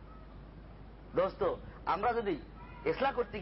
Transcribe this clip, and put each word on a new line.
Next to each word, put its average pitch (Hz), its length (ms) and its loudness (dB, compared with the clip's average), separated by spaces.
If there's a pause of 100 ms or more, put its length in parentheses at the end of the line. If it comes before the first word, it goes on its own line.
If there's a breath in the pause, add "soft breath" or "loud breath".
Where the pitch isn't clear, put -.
(1160)
দোস্ত, 180 260 4 (520 loud breath)
আমরা 214 240 4
যদি 202 160 2 (580)
ইসলাহ 269 260 4
করতে 233 240 0